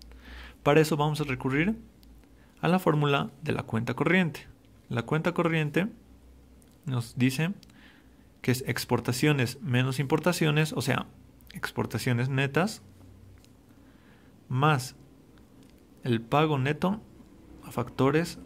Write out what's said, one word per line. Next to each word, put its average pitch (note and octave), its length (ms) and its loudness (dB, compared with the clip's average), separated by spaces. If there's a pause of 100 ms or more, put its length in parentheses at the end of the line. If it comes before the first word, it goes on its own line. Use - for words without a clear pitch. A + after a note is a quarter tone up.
(640)
Para D3 180 6
eso D#3 160 2
vamos D3 240 0
a D3+ 40 -4
recurrir C3+ 520 0 (840)
a - 80 0
la F3+ 100 4
fórmula D3+ 520 2 (120)
de D3+ 100 -2
la B2 100 -4
cuenta B2 320 -4
corriente. E3+ 520 0 (440)
La A#2 140 -2
cuenta D#3+ 280 0
corriente E3 560 0 (960)
nos B2 320 -4
dice C3+ 380 2 (880)
que - 80 0
es B2 160 0
exportaciones B2 960 0
menos C3 360 0
importaciones, D#3 760 0
o - 80 -2
sea, - 240 -2 (480)
exportaciones A#2+ 720 -2
netas, C#3 540 0 (1700)
más C3+ 440 0 (1120)
el A#2 160 0
pago D3 380 2
neto D#3 420 -2 (640)
a - 60 -18
factores C#3+ 760 0